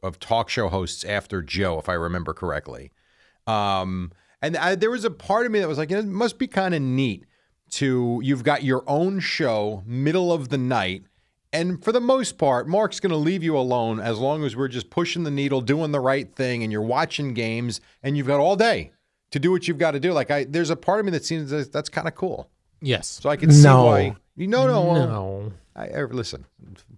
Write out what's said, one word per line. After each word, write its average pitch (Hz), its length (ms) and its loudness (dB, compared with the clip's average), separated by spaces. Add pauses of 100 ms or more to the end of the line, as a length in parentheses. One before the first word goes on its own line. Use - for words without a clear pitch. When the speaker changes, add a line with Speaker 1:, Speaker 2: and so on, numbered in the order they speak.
Speaker 1:
of 92 160 -8
talk 113 300 0
show 107 180 -2
hosts 92 360 -4
after 98 380 -4
Joe, 87 380 -2
if - 80 -8
I 92 60 -2
remember 85 380 -4
correctly. 71 600 -8 (540)
Um, 95 640 -2 (300)
and 156 140 -2
I, 170 180 0
there 202 160 0
was 240 140 -4
a 226 60 -2
part 220 360 -2
of 226 60 -4
me 214 80 0
that 175 80 0
was 147 100 -4
like, 156 120 -4
It 208 160 -2
must 202 320 -2
be 262 80 -4
kinda 185 320 0
neat 131 460 -2 (460)
to, 123 520 0
you've 135 220 0
got 147 180 2
your 131 240 0
own 180 340 0
show, 107 640 -2
middle 156 460 0
of 143 160 -2
the 143 100 -2
night, 104 460 0 (480)
and 170 300 -2
for 226 100 0
the 247 80 2
most 254 380 0
part, 131 300 2
Mark's 196 320 0
gonna 180 160 0
leave 165 260 0
you 160 140 0
alone 123 440 0
as 110 180 -2
long 147 260 -2
as 117 120 -4
we're 135 120 -2
just 120 220 -8
pushing 170 340 -2
the 151 60 -4
needle, 139 300 0
doing 147 320 0
the 143 80 0
right 135 340 0
thing, 123 280 -2
and 110 100 -2
you're 107 100 -2
watching 135 520 -2
games, 117 460 -4 (220)
and 139 140 -2
you've 139 100 -2
got 143 140 2
all 180 160 4
day 190 360 0 (380)
to - 80 -4
do 151 120 2
what 180 160 0
you've 165 120 -2
gotta 151 220 2
do. 180 120 0
Like, 143 180 0
I, 143 140 0
there's 151 260 -2
a 165 60 0
part 185 240 0
of 208 60 -2
me 185 60 -2
that 156 120 -4
seems 156 260 -6
that 143 220 -4
that's 147 160 -4
kinda 160 220 -6
cool. - 400 -8 (300)
Speaker 2:
Yes. 131 260 -2 (160)
Speaker 1:
So 143 80 0
I 147 60 0
can 160 140 6
see 147 120 12
Speaker 2:
No. 131 240 10
Speaker 1:
why. 101 300 4 (200)
You, 175 120 -6
no, 254 180 2
no, 240 160 2
well, 170 260 2
Speaker 2:
No. 101 440 -6 (220)
Speaker 1:
I, 53 140 -12
I, - 160 -6
listen, 113 400 -8 (540)